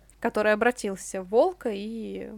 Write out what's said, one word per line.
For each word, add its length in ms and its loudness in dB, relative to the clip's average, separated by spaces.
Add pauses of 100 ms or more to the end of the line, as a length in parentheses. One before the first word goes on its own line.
(180)
Который 360 2
обратился 680 -2
в 60 -12
волка 440 4
и 640 -8